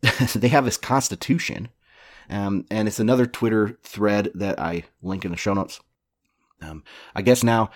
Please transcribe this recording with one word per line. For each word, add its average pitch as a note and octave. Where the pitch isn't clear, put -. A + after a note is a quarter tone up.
<laughs> -
they B2
have C#3
this A#2
constitution, -
um, G2+
and G#2+
it's G2+
another A#2+
Twitter A2
thread G#2
that G2
I E2+
link F#2+
in F2
the E2+
show G2+
notes. -
Um, D#2
I -
guess B2
now A2+